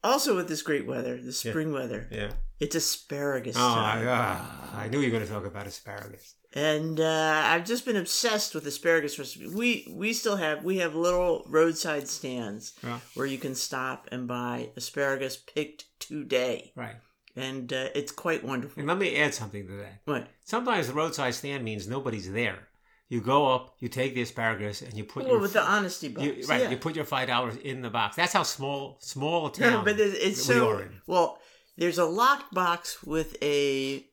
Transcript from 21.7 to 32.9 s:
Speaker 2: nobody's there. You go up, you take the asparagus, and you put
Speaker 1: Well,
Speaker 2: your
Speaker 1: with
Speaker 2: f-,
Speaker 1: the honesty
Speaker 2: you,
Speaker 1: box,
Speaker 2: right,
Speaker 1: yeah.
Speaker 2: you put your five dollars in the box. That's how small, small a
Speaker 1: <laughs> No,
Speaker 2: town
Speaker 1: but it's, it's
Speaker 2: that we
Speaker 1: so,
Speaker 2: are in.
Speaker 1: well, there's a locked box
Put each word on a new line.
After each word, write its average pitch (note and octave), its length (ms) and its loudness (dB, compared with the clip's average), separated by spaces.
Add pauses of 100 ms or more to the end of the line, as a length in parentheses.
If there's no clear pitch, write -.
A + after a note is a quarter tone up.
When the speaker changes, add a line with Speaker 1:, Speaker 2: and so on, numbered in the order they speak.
Speaker 2:
nobody's A2 420 -4
there. G#2 380 -2 (400)
You A#2+ 120 -2
go C3 320 6
up, B2+ 280 0
you B2 80 -6
take C3 260 -2
the B2 80 0
asparagus, G#2+ 580 -2
and A#2 140 -12
you G#2+ 100 -6
put A#3+ 200 -8
Speaker 1:
Well, B3+ 80 4
Speaker 2:
your A3 80 6
Speaker 1:
with G3 160 0
Speaker 2:
f-, - 80 6
Speaker 1:
the - 60 2
honesty F#3+ 360 0
Speaker 2:
you, A#2+ 80 -8 (200)
Speaker 1:
box, B2+ 140 -8
Speaker 2:
right, D3 140 4
Speaker 1:
yeah. G#3+ 80 2
Speaker 2:
you B2+ 60 0
put D3+ 200 -4
your D3+ 80 -4
five B2+ 240 -2
dollars A#2+ 280 0
in C3+ 260 -8
the A#2 80 -6
box. G#2+ 260 0
That's F3 160 2
how F3 120 4
small, C#3 560 -4
small D#3+ 460 0
a - 20 -2
Speaker 1:
<laughs> - 120 -8
No, A#3+ 100 8
Speaker 2:
town - 140 2
Speaker 1:
but G#3 160 2
it's, F#3+ 180 4
it's F#3+ 280 2
Speaker 2:
that - 80 6
we A#3+ 60 8
Speaker 1:
so, A2 100 6
Speaker 2:
are G2+ 120 0
in. - 240 -14
Speaker 1:
well, E3+ 320 4 (380)
there's E3+ 220 2
a F3 80 6
locked A#3+ 480 4
box F3 480 0